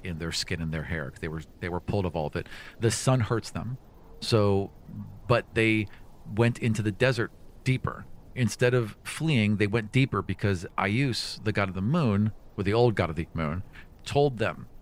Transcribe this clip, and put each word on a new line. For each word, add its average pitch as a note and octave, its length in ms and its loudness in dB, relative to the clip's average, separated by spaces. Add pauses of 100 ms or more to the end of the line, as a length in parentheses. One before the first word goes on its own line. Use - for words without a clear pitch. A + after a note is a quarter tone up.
in F2 140 -6
their E2 140 -6
skin - 280 -4
and D#2+ 120 -4
their D#2 120 -4
hair, D2+ 260 -6
'cause - 100 -18
they F2 80 -6
were, D#2 140 -8 (180)
they F2+ 80 -6
were E2+ 120 -4
pulled G2+ 240 -2
of F2 100 -4
all D#2+ 120 -2
of D2+ 100 -6
it. E2+ 100 -4 (340)
The A2+ 100 4
sun C3 300 2
hurts A2+ 300 -2
them, A#2+ 280 -8 (420)
so, G2+ 500 4 (560)
but A#2 280 0
they A2 340 2 (480)
went A#2 220 4
into A2+ 240 0
the G#2 100 0
desert A#2 400 0 (320)
deeper. - 420 -2 (280)
Instead B2 400 2
of A2+ 280 0
fleeing, A2+ 540 2
they G#2 100 2
went G#2+ 240 0
deeper C3 320 4
because F#2+ 420 0 (120)
Ayus, A2+ 680 0
the G#2+ 100 0
god G2+ 160 2
of F2+ 60 -6
the F#2 80 -2
moon, A2 480 2 (260)
or G#2 60 -2
the G2+ 120 2
old A#2+ 200 6
god F2 160 2
of D#2 60 -8
the E2 180 -2
moon, E2 280 -2 (420)
told C#3+ 340 2
them G2 280 -4 (160)